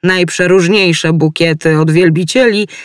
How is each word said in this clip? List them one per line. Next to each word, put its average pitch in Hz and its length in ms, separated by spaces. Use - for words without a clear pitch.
Najprzeróżniejsze 180 1080
bukiety 156 640
od 156 120
wielbicieli 185 760